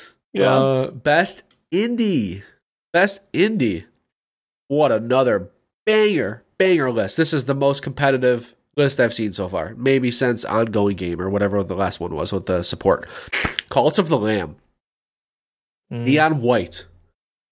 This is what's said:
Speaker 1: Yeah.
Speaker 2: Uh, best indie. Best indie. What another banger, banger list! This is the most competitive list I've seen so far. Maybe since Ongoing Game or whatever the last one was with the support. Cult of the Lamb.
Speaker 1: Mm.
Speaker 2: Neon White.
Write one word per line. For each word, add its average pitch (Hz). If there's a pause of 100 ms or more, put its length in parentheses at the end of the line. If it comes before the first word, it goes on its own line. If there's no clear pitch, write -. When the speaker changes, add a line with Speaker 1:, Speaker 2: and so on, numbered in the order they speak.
(340)
Speaker 1:
Yeah. 135
Speaker 2:
Uh, 135
best 151 (300)
indie. 190 (500)
Best 185
indie. 139 (840)
What 143
another 117 (360)
banger, 196 (140)
banger 165
list! 107
This 160
is 135
the 135
most 139
competitive 127 (240)
list 139
I've 117
seen 107
so 92
far. 87
Maybe 127
since 123
Ongoing 104
Game 87
or 95
whatever 101
the 90
last 90
one 85
was 80
with 95
the 90
support. - (640)
Cult 139
of 175
the 156
Lamb. 104 (1400)
Speaker 1:
Mm. 120
Speaker 2:
Neon 151
White. 117 (680)